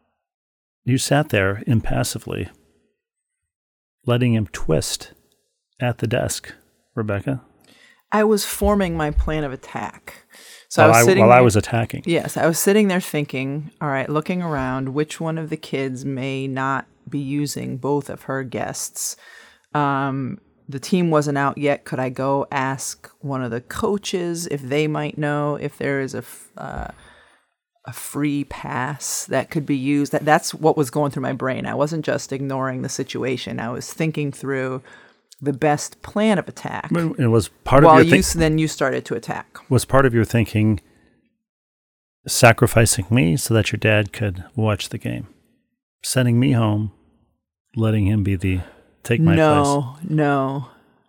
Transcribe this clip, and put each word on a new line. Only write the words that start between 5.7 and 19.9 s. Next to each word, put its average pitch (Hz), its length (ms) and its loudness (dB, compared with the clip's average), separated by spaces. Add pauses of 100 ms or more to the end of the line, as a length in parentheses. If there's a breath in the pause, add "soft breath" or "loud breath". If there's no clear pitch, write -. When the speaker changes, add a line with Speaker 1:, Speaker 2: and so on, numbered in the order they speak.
Speaker 1:
at 123 200 -2
the 120 80 -2
desk, - 460 -4 (420)
Rebecca. 107 460 -4 (680 soft breath)
Speaker 2:
I 214 120 2
was 214 220 2
forming 196 520 0
my 151 140 -2
plan 156 320 -2
of 135 100 -6
attack. - 720 -14 (440 loud breath)
So - 140 2
Speaker 1:
While 151 100 8
Speaker 2:
I 113 40 10
was - 0 -
Speaker 1:
I, 117 120 8
Speaker 2:
sitting 120 140 6
Speaker 1:
while 113 80 10
I 123 40 10
Speaker 2:
there 127 80 10
Speaker 1:
was 110 120 6
attacking. - 500 -2
Speaker 2:
Yes, 156 300 -2
I 147 120 2
was 160 120 2
sitting 202 280 4
there 180 120 2
thinking, 147 800 -6
all 151 100 -4
right, 135 200 -2
looking 151 320 -2
around, 135 520 -4
which 151 280 -4
one 160 160 -4
of 156 120 -8
the 156 80 -6
kids 135 460 -6
may 135 440 -6
not 135 400 -4 (200)
be 143 120 -6
using 135 580 -6
both 139 320 -4
of - 140 -12
her 135 200 -6
guests. - 720 -8 (580 loud breath)
Um, 139 640 -4 (280)